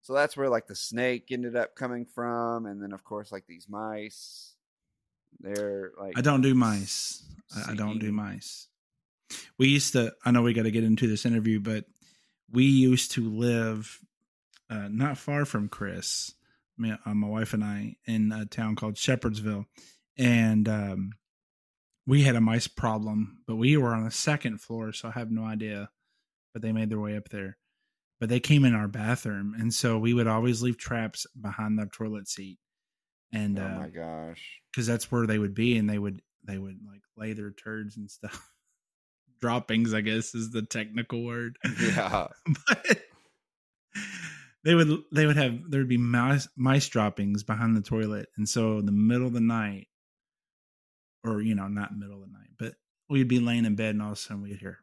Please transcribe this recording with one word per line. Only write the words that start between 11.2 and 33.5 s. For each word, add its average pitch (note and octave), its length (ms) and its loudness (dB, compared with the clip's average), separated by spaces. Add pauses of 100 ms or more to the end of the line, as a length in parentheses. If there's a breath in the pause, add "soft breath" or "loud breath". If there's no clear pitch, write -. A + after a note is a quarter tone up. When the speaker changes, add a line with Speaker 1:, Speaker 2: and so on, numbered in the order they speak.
Speaker 2:
interview, A2 340 2
but G#2+ 260 -4 (640 soft breath)
we B2+ 160 6
used C3 460 6
to A2+ 180 -2
live, A2+ 720 -2 (680)
uh, G#2 180 -8
not C3+ 300 -2
far C#3+ 280 0
from G#2 220 -2
Chris, - 640 -6 (440)
me, A2+ 160 -2 (100)
uh, G#2 100 -4
my G#2 140 2
wife A2 260 -2
and G#2+ 100 0
I, G#2 320 -6 (100)
in A2 260 2
a A2 140 -6
town A2 300 -4
called G#2+ 200 -6
Shepherdsville. G#2+ 680 0 (520 soft breath)
And, A2+ 500 6
um, G2+ 440 -2 (960)
we C#3 180 8
had B2+ 120 6
a A#2 60 4
mice A2+ 260 2
problem, G#2+ 800 -2
but A2+ 100 -4
we C3 200 6
were A#2+ 180 4
on A2 100 0
the A2+ 80 -4
second C3 480 -2
floor, A2+ 320 -8
so - 160 -10
I A2 40 -10
have A2+ 180 -6
no A2 140 -2
idea. G#2+ 460 -6 (640)
But A2 80 -8
they A2 100 -2
made A2 180 0
their G#2+ 100 -2
way G#2 160 -4
up G#2 140 -10
there. G2 280 -10 (640)
But A2+ 100 -2
they B2 100 4
came C#3+ 240 6
in A#2+ 100 8
our G#2 140 0
bathroom, G#2+ 680 -4
and A2+ 160 0
so A2+ 240 2
we A#2 160 4
would A#2 140 4
always A2+ 340 2
leave B2 160 0
traps A2+ 480 -6 (140)
behind G#2+ 380 -2
the G#2 80 -2
toilet G#2+ 420 -8
seat. F#2+ 300 -12 (760)
And, G#2 240 0